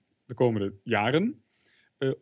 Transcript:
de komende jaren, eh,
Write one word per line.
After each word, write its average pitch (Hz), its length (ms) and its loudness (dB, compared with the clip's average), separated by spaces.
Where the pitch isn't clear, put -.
de 127 100 -12
komende 104 380 0
jaren, 131 600 0
eh, 135 120 0